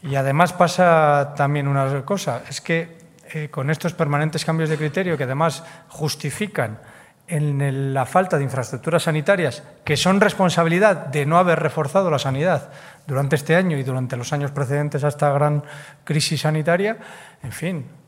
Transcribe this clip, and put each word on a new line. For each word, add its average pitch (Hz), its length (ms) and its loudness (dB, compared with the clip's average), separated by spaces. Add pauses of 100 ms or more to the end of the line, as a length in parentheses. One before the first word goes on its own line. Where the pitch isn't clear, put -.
Y 139 140 -4
además 139 360 2
pasa 160 840 4
también 143 320 0
una 139 360 0
cosa, 151 440 -4
es - 120 -10
que, 165 380 -4 (340)
eh, 151 180 -8
con 139 200 -4
estos 160 240 -2
permanentes 151 500 0
cambios 160 240 0
de 156 80 0
criterio, 156 400 -2
que 139 80 -2
además 143 400 -2 (240)
justifican 147 920 -4 (500)
en 147 340 0
el, 135 320 -2
la 135 100 0
falta 185 320 2
de 139 80 0
infraestructuras 135 600 -2
sanitarias, 156 580 0 (220)
que 147 120 0
son 190 240 4
responsabilidad 180 840 4
de 143 180 -2
no 160 140 4
haber 170 220 4
reforzado 156 500 0
la 143 80 0
sanidad 143 520 0 (360)
durante 139 300 0
este 143 200 2
año 175 220 2
y 135 60 -4
durante 127 320 -4
los 120 160 -6
años 143 180 -2
precedentes 143 540 -2
a 147 40 2
esta 143 220 0
gran 147 320 2 (420)
crisis 151 380 -2
sanitaria, 165 560 0 (440)
en 123 100 -12
fin 160 340 -6 (220)